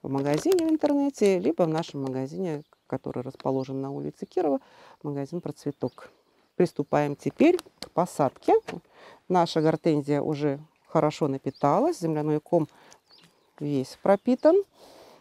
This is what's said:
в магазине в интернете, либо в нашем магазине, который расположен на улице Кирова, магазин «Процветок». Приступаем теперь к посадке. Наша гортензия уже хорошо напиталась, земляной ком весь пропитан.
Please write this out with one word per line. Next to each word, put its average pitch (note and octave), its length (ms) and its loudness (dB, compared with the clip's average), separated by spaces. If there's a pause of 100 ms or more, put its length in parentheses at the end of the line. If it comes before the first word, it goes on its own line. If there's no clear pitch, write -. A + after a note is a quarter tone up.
в - 80 -10
магазине D3+ 560 0
в D#4+ 60 0
интернете, C#4+ 640 0
либо G#3 260 0
в E3 60 2
нашем D#3 320 -6
магазине, C#3+ 640 -6 (240)
который - 340 -8
расположен C3+ 580 -6
на C3+ 120 -8
улице C#3+ 340 -10
Кирова, C#4+ 340 -2 (440)
магазин C#3+ 360 -6
«Процветок». - 720 -8 (440)
Приступаем D3 600 0
теперь D#4+ 440 4 (200)
к - 120 -14
посадке. E3+ 640 0 (720)
Наша E3+ 320 2
гортензия D3+ 600 2
уже C#3+ 380 -2 (280)
хорошо D#3 400 0
напиталась, D3 720 0
земляной D3+ 400 -2
ком D#3+ 280 0 (920)
весь C#3+ 420 -4
пропитан. C4 640 4 (580)